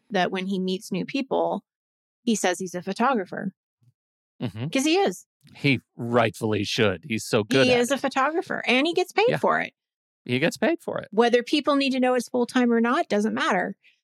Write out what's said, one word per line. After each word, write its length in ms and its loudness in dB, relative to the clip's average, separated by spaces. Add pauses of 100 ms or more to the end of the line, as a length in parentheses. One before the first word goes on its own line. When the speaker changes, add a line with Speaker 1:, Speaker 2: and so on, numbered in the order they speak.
(100)
Speaker 1:
that 200 0
when 180 -4
he 120 -4
meets 320 -4
new 140 -2
people, 580 -4 (600)
he 100 2
says 240 0
he's 160 -8
a 80 -8
photographer. 720 -2 (840)
Speaker 2:
Mm-hmm. 280 -6
Speaker 1:
'Cause 160 0
he 140 2
is. 280 -2 (300)
Speaker 2:
He 240 2 (160)
rightfully 680 0
should. 440 0
He's 160 -4
so 200 0
good 240 4
Speaker 1:
He 60 4
Speaker 2:
at 60 4
Speaker 1:
is 100 0
a 60 0
Speaker 2:
it. 40 -4
Speaker 1:
photographer, 680 -2
and 200 2
he 80 0
gets 180 -2
paid 160 2
Speaker 2:
Yeah. 100 2
Speaker 1:
for 220 2
it. 120 -8 (520)
Speaker 2:
He 140 0
gets 180 0
paid 240 0
for 200 -6
it. 100 -12
Speaker 1:
Whether 320 4
people 340 0
need 160 2
to 80 0
know 140 2
it's 140 -2
full 180 -2
time 260 2
or 80 4
not, 280 0
doesn't 260 0
matter. 420 0 (280)